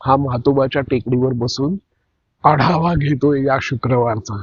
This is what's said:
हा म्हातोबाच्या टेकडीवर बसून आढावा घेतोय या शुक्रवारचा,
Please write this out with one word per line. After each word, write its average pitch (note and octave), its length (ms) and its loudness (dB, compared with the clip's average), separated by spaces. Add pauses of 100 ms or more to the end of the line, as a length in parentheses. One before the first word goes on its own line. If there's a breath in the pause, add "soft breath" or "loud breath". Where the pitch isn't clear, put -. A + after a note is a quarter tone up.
हा C#3 100 4
म्हातोबाच्या C3+ 680 0
टेकडीवर B2+ 520 0
बसून B2+ 420 -2 (720)
आढावा D#3 460 2
घेतोय C#3+ 500 0
या C3+ 180 2
शुक्रवारचा, A#2 800 -2